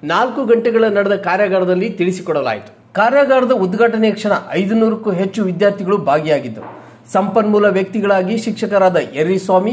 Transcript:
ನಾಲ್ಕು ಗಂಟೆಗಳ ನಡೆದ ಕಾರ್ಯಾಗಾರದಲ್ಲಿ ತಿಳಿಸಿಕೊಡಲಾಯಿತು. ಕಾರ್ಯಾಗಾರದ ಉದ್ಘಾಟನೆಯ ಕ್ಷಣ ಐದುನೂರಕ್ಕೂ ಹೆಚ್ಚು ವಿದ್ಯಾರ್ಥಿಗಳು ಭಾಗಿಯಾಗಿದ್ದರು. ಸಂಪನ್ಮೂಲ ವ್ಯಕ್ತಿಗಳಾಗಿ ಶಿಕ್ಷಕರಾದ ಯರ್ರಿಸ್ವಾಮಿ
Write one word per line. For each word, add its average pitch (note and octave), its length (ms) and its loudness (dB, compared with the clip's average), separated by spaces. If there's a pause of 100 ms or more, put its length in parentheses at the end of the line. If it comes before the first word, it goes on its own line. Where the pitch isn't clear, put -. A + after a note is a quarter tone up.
ನಾಲ್ಕು A3+ 400 -2
ಗಂಟೆಗಳ A3+ 400 2
ನಡೆದ G3+ 300 0
ಕಾರ್ಯಾಗಾರದಲ್ಲಿ F#3 760 0
ತಿಳಿಸಿಕೊಡಲಾಯಿತು. D3+ 800 -4 (200)
ಕಾರ್ಯಾಗಾರದ B3+ 600 2
ಉದ್ಘಾಟನೆಯ A3 600 0
ಕ್ಷಣ G#3 200 -2 (200)
ಐದುನೂರಕ್ಕೂ G#3+ 580 0
ಹೆಚ್ಚು F#3+ 340 -2
ವಿದ್ಯಾರ್ಥಿಗಳು F#3+ 520 0
ಭಾಗಿಯಾಗಿದ್ದರು. C#3 720 -2 (440)
ಸಂಪನ್ಮೂಲ G#3 560 2
ವ್ಯಕ್ತಿಗಳಾಗಿ G3 680 0
ಶಿಕ್ಷಕರಾದ G3 600 0 (160)
ಯರ್ರಿಸ್ವಾಮಿ F#3 580 0